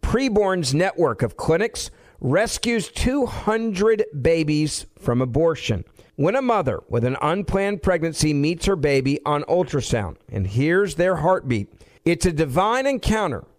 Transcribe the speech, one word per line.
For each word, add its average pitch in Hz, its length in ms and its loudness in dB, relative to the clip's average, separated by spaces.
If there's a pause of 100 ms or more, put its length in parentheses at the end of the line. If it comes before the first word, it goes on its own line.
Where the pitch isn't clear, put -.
Preborn's 196 720 0
network 160 480 0
of 117 140 -4
clinics - 560 -2 (280)
rescues 214 680 0
two 254 380 0
hundred 214 800 0 (160)
babies 151 680 0 (120)
from 123 240 0
abortion. 131 640 0 (320)
When 165 180 2
a 269 80 0
mother 185 460 0
with 113 160 0
an 131 180 0
unplanned 196 580 -2
pregnancy 160 540 0
meets 151 320 0
her 196 80 2
baby 139 500 2
on 147 200 0
ultrasound 131 720 0 (120)
and 98 200 -2
hears 151 480 0
their 180 180 2
heartbeat, 147 580 0 (320)
it's 170 220 2
a 180 60 2
divine 180 560 0
encounter 214 560 0 (140)